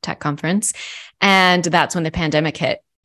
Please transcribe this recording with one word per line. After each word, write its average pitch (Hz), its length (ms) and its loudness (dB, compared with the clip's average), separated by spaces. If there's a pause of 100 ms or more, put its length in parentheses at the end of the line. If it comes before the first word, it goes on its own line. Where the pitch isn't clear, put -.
Tech - 200 -10
Conference. 160 500 -4 (480)
And 185 460 4
that's 165 300 2
when 170 100 -2
the 160 60 -4
pandemic 156 440 0
hit, - 240 -4 (260)